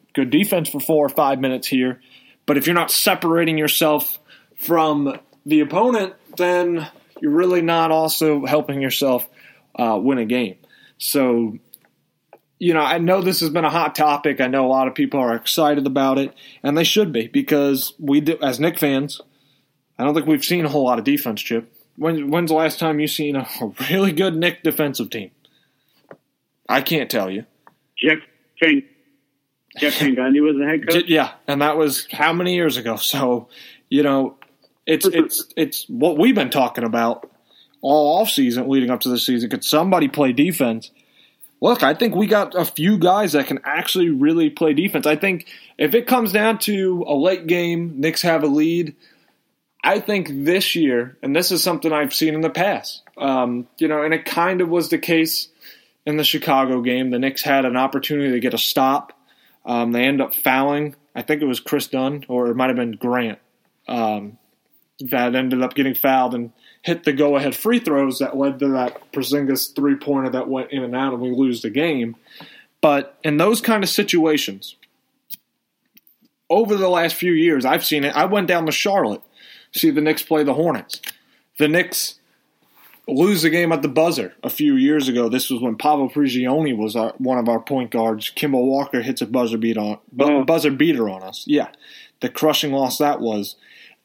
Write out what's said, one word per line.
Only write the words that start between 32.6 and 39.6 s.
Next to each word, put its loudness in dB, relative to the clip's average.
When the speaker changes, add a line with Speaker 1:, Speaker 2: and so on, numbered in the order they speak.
Speaker 1:
ago? -4
So, -2
you 2
know, 0
it's, 2
Speaker 2:
Mm-hmm. 4
Speaker 1:
it's, -6
it's -2
what 0
we've 6
been 0
talking 0
about -2
all 4
off 2
season 0
leading 2
up 0
to 0
the 0
season. 0
Could -6